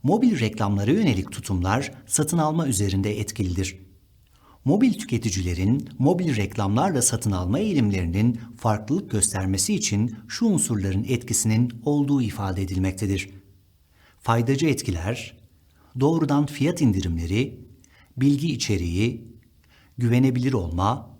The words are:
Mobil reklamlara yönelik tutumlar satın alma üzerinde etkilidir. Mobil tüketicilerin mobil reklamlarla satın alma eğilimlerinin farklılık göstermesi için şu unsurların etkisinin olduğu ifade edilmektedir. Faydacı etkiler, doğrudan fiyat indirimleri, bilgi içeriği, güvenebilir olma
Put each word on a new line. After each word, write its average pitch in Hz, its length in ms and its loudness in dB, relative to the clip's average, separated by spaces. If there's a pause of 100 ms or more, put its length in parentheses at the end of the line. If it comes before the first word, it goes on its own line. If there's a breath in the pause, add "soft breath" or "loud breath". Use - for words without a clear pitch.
Mobil 208 360 4
reklamlara 104 520 0
yönelik 156 400 2
tutumlar 98 600 -2 (160 loud breath)
satın 151 300 0
alma 156 300 0
üzerinde 101 520 0
etkilidir. 95 600 -4 (840 soft breath)
Mobil 208 280 4
tüketicilerin 95 960 0 (100)
mobil 165 360 2
reklamlarla 110 680 0
satın - 300 0
alma 92 280 0
eğilimlerinin 107 800 0 (180 loud breath)
farklılık 110 540 -2
göstermesi 95 640 0
için 214 400 -2 (120)
şu - 180 -4
unsurların 104 580 0
etkisinin 120 840 0
olduğu 143 360 2
ifade 98 400 -4
edilmektedir. 95 680 -2 (920 soft breath)
Faydacı 127 480 2
etkiler, 101 720 -4 (600 soft breath)
doğrudan 147 460 2
fiyat 151 360 0
indirimleri, 92 800 0 (580 soft breath)
bilgi 143 360 2
içeriği, 98 760 -2 (680 soft breath)
güvenebilir 123 560 2
olma 92 680 -2